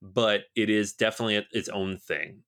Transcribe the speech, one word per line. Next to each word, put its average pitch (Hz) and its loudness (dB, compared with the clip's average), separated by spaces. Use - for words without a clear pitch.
But 104 0
it 107 2
is 107 2
definitely 110 0
a-, 104 -2
its 110 -4
own 95 -4
thing. 82 -8